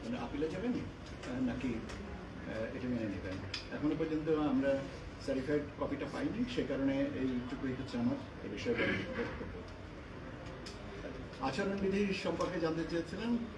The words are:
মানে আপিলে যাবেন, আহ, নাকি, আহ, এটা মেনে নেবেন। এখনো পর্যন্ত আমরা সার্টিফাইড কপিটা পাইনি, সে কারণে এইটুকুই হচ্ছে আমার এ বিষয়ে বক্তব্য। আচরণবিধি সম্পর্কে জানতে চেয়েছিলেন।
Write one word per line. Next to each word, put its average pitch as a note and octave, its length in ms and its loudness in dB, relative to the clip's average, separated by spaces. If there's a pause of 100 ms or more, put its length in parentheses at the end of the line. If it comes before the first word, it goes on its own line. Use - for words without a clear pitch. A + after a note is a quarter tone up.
মানে A#3+ 140 -2
আপিলে D#3+ 300 0
যাবেন, G#3 220 0
আহ, - 720 -2
নাকি, A#2+ 220 2
আহ, A2 960 -4
এটা B2+ 240 -2
মেনে A#2+ 140 4
নেবেন। F#2+ 360 -2 (340)
এখনো D3 280 2
পর্যন্ত D#3 300 2
আমরা C#3 480 6 (480)
সার্টিফাইড C#3+ 360 2 (180)
কপিটা C#3 340 0
পাইনি, D#3 300 0 (120)
সে D3 120 4
কারণে C3+ 300 4
এইটুকুই C3 720 2
হচ্ছে B2 280 -2
আমার A#2+ 200 4 (280)
এ - 20 -4
বিষয়ে A3+ 260 0
বক্তব্য। G3 840 0 (1900)
আচরণবিধি G3 680 2 (100)
সম্পর্কে E3 360 0
জানতে E3 300 2
চেয়েছিলেন। G3 480 2 (200)